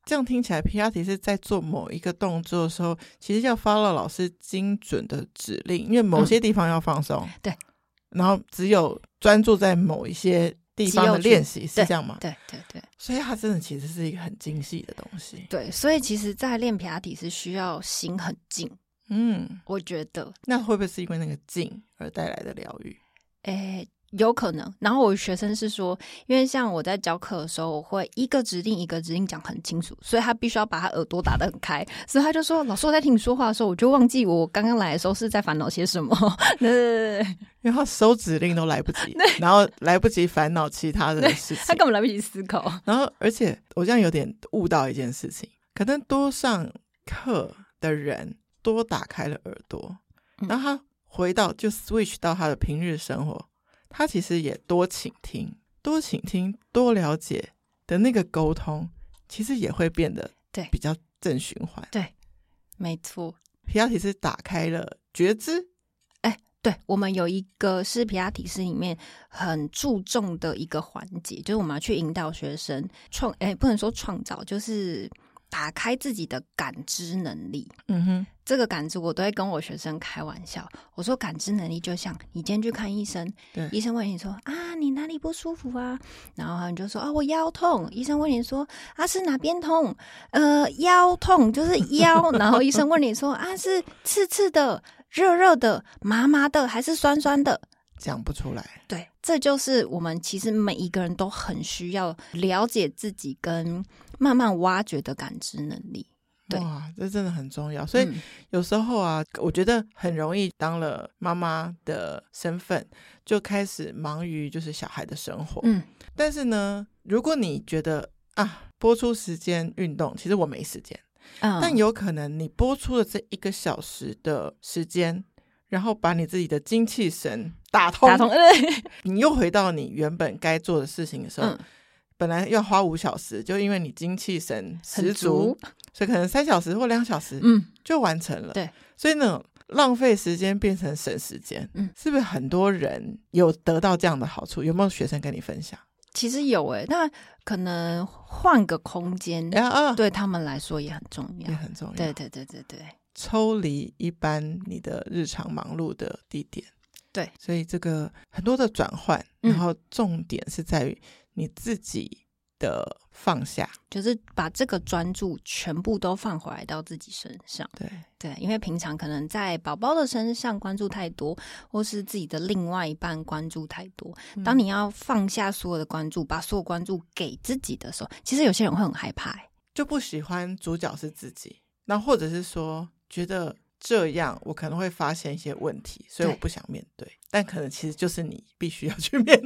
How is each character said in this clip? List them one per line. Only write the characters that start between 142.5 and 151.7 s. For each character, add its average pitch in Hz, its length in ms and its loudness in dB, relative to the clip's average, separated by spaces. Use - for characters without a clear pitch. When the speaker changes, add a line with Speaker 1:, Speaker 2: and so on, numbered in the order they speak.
Speaker 1:
人 - 480 -4
有 170 200 6
得 165 300 0
到 185 160 4
这 180 100 2
样 156 140 2
的 117 60 -4
好 - 180 -8
处？ - 180 -8
有 156 120 0
没 185 80 2
有 196 80 4
学 - 160 -2
生 147 120 -2
跟 147 140 -6
你 - 80 -8
分 - 220 -10
享？ - 180 -14
Speaker 2:
其 233 160 -2
实 269 160 -2
有 202 240 2
欸， 107 220 -4
那 320 180 2
可 208 120 -4
能 175 500 -2
换 - 600 4
个 165 100 -2
空 180 400 -6
间， 165 400 -4
Speaker 1:
啊， 240 140 4
啊。 285 240 4
Speaker 2:
对 214 160 4
他 196 160 -2
们 175 180 -2
来 139 140 -6
说 156 200 -6
也 147 140 -8
很 156 160 -12
重 - 180 -10
要。 165 100 -10
Speaker 1:
也 160 80 -4
很 156 160 -8